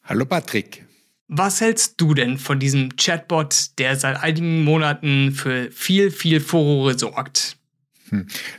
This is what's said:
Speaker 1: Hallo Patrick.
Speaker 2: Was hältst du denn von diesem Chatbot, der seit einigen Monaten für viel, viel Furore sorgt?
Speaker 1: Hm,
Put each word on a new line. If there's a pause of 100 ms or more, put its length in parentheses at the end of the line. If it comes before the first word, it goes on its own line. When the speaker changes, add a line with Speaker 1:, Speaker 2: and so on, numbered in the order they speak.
Speaker 1:
Hallo
Patrick. (460)
Speaker 2:
Was
hältst
du
denn
von
diesem
Chatbot,
der
seit
einigen
Monaten
für
viel,
viel
Furore
sorgt? (520)
Speaker 1:
Hm, (320)